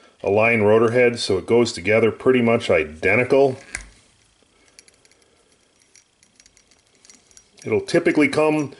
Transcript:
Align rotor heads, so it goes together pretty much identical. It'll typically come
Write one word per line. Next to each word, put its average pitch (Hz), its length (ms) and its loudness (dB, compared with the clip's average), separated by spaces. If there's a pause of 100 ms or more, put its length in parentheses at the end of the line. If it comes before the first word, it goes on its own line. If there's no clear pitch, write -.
(220)
Align 107 400 0
rotor 110 300 4
heads, 120 320 2
so 95 160 -2
it 85 80 -10
goes 117 260 0
together 107 380 0
pretty 127 300 0
much 117 280 0
identical. 110 880 0 (4000)
It'll 110 160 -2
typically 165 460 0
come 151 520 -2